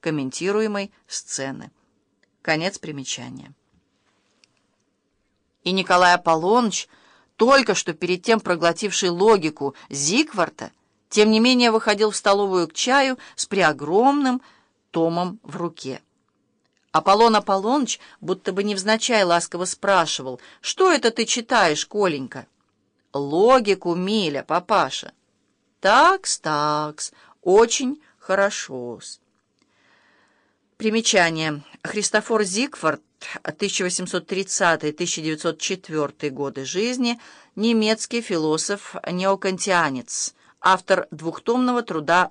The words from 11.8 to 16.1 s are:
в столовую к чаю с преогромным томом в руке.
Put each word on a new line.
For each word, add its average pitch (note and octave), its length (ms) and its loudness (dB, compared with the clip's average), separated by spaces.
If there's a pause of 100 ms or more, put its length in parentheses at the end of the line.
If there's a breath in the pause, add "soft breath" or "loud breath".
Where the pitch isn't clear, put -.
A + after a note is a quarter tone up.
в G3+ 60 -10
столовую G3 520 2
к - 60 -20
чаю C4 420 0 (200 loud breath)
с - 100 -8
преогромным G#3 960 2 (480 soft breath)
томом E3+ 520 -2
в D3 140 -16
руке. D#3+ 460 -10 (880)